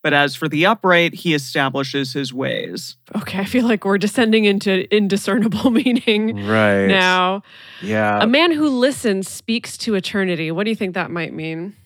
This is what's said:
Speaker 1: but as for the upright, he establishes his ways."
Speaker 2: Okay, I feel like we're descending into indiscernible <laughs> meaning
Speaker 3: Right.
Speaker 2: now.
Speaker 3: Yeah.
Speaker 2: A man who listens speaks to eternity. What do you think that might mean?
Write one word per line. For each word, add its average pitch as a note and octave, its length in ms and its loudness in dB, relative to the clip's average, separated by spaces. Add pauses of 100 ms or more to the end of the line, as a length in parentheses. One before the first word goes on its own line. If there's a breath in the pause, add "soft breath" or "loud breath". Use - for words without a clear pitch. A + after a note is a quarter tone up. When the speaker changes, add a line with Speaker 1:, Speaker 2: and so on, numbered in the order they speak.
Speaker 1:
but D3+ 100 0
as C#3+ 240 2
for D#3+ 120 -4
the D3+ 180 2
upright, F3+ 480 2
he E3+ 180 -2
establishes C3+ 800 -2
his C3 200 -4
ways." B2 640 -6 (200)
Speaker 2:
Okay, F#3+ 220 -6
I G3 80 -2
feel B3 200 0
like A3 200 0
we're G3 100 2
descending A3 480 2
into G3 500 0
indiscernible G#3 760 2
<laughs> A3+ 120 2
meaning A3 640 0
Speaker 3:
Right. G#3 420 4
Speaker 2:
now. F#3 540 2 (400 loud breath)
Speaker 3:
Yeah. G#3 400 0
Speaker 2:
A G#3+ 40 2
man D#4 260 4
who D4+ 160 0
listens A#3+ 600 0
speaks - 500 -8
to A3 160 -4
eternity. F3+ 560 -2
What F3 140 -2
do A3 60 -2
you A3 60 -2
think F#3 180 -4
that F3+ 160 -4
might E3 220 -6
mean? D#3+ 420 -8 (120)